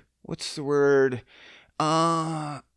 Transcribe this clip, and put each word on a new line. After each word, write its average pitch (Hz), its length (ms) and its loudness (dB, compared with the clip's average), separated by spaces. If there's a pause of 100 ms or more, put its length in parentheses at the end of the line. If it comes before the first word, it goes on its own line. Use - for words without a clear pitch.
(240)
what's - 300 -10
the 156 100 -10
word? 139 600 4 (560)
Uh, 160 800 -2 (180)